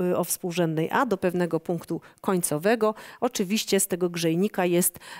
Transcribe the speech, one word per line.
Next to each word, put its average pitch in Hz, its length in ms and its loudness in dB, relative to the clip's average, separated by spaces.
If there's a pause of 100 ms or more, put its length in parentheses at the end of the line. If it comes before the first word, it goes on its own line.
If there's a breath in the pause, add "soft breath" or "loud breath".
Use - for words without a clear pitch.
(100)
e, 180 60 2
o 175 80 0
współrzędnej 165 680 -2
A 254 140 2
do 202 100 0
pewnego 175 440 0
punktu 165 400 -6 (200 loud breath)
końcowego. 202 720 0 (260 loud breath)
Oczywiście 208 600 0
z - 60 0
tego 180 240 -2
grzejnika 170 540 0
jest, 180 340 2 (200 loud breath)